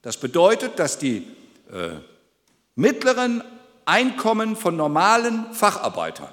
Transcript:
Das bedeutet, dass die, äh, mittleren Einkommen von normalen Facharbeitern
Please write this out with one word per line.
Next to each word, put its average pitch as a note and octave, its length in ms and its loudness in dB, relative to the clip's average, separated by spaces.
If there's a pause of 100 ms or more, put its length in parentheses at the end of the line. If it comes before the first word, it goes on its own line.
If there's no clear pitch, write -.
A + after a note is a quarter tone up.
Das A#2 140 -10
bedeutet, G3 640 2
dass D#3 180 -2
die, A#2 300 -2 (420)
äh, F2 200 -8 (840)
mittleren A#3+ 680 0 (400)
Einkommen A3 720 0
von E3+ 220 -2
normalen A3 760 2
Facharbeitern F2+ 800 -2